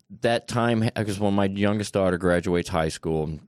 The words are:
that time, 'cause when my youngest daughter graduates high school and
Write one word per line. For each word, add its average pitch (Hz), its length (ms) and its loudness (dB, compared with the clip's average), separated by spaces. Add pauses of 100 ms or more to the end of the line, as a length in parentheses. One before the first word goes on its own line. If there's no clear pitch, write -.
(200)
that 117 280 0
time, 117 460 2
'cause 104 240 -2
when 101 140 0
my 101 140 2
youngest 101 480 0
daughter 92 240 2
graduates 87 500 0
high 80 220 0
school 80 340 -4
and 76 240 -8